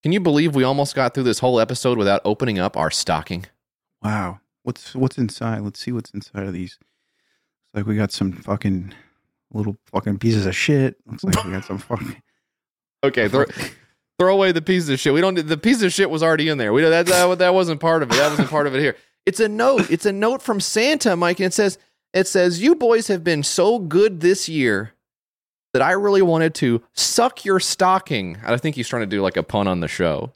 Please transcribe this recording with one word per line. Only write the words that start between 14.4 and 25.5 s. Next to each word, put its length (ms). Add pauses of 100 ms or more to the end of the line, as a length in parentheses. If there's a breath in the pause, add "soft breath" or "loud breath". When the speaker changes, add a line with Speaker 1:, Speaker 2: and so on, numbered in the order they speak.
Speaker 1:
the 100
pieces 280
of 100
shit. 120
We 100
don't. 120 (140)
The 100
piece 240
of 100
shit 200
was 100
already 280
in 100
there. 120
We, 120
that, 240
that, 320
that 160
wasn't 240
part 240
of 80
it. 20
That 160
wasn't 220
part 160
of 80
it 40
here. 160 (300 soft breath)
It's 140
a 100
note. 400
It's 160
a 60
note 320
from 160
Santa, 560
Mike, 240
and 80
it 60
says, 260 (340)
it 140
says, 340
"You 140
boys 320
have 160
been 180
so 380
good 420
this 260
year 460 (800)